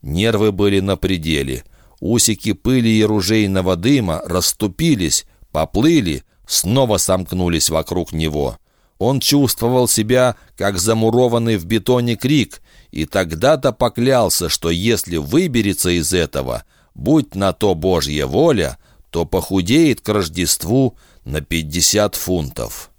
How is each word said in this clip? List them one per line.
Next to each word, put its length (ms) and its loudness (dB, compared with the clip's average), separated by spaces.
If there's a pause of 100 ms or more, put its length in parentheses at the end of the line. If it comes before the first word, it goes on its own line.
нервы 500 2
были 260 2
на 180 0
пределе. 680 -2 (340)
Усики 540 0
пыли 380 0
и 120 4
ружейного 720 2
дыма 500 0
расступились, 1000 -2 (240)
поплыли, 720 0 (240)
снова 520 0
сомкнулись 720 0
вокруг 420 -4
него. 460 -2 (400)
Он 220 0
чувствовал 680 2
себя, 480 2 (200)
как 220 -4
замурованный 760 2
в 100 -4
бетоне 500 0
крик, 460 0 (280)
и 160 -6
тогда-то 680 0
поклялся, 760 0
что 220 -2
если 460 0
выберется 760 0
из 220 0
этого, 520 -2 (300)
будь 400 0
на 180 0
то 220 0
Божья 520 0
воля, 520 0 (320)
то 140 -2
похудеет 760 0
к 80 -10
Рождеству 880 0 (280)
на 160 -6
пятьдесят 720 0
фунтов. 840 -6